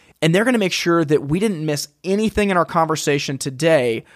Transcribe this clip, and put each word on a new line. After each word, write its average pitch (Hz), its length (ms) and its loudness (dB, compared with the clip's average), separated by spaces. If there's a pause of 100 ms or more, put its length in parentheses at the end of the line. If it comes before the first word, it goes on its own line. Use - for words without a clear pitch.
(240)
And 165 100 4
they're 202 100 4
gonna 247 140 2
make 190 160 -2
sure 170 320 2
that 143 220 2
we 156 100 -2
didn't 185 260 -2
miss 147 240 -4 (160)
anything 202 460 0
in 185 80 0
our 165 80 2
conversation 147 720 -2
today 131 680 0 (100)